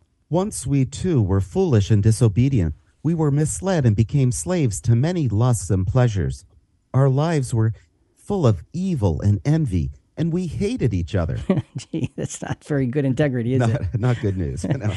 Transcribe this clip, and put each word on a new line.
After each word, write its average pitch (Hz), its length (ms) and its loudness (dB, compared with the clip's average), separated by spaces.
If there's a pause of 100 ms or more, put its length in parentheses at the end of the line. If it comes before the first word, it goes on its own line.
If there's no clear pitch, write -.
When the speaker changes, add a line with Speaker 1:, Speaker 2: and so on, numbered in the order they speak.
(300)
Speaker 1:
"Once 190 340 -2
we 135 200 2
too 160 360 0
were 98 200 2
foolish 123 500 0
and 107 100 4
disobedient. 110 720 2 (280)
We 165 120 0
were 156 180 0
misled 156 520 0
and 107 120 4
became 123 340 2
slaves 147 520 -2
to 120 120 2
many 156 320 0
lusts 113 420 0
and 92 160 0
pleasures. 98 600 0 (500)
Our 135 140 4
lives 143 440 0
were 110 200 0 (440)
full 190 300 -2
of 92 160 2 (100)
evil 143 480 0
and 101 240 2
envy, 110 460 0 (260)
and 165 160 -2
we 180 140 -2
hated 160 480 -2
each 87 220 -2
other." 90 220 -2 (100)
Speaker 2:
<laughs> 180 280 0
Gee, - 380 -6
that's - 260 -8
not - 220 -8
very 139 240 -2
good 135 180 -2
integrity, 127 500 0
is 127 60 2
Speaker 1:
Not, 117 100 2
Speaker 2:
it? 113 280 -2
Speaker 1:
not 120 220 0
good 98 160 2
news. 82 280 -2
<laughs> 123 140 0
No. - 180 -2